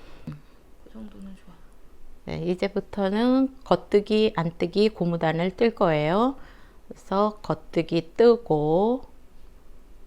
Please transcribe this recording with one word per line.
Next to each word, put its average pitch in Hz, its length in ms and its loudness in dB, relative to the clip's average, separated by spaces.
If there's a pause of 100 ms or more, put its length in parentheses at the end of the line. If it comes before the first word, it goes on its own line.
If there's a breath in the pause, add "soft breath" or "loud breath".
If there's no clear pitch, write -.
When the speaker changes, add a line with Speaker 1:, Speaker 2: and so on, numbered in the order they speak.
(260 loud breath)
Speaker 1:
그 - 680 -18
정도는 196 460 -16
좋아. - 160 -20 (720)
Speaker 2:
네, 156 180 -6
이제부터는 202 1200 0
겉뜨기, 214 720 2
안뜨기, 175 540 0
고무단을 170 640 -2
뜰 233 200 2
거예요. 180 600 2 (520 loud breath)
그래서 208 540 -2
겉뜨기 - 760 -2
뜨고 220 840 4 (1040)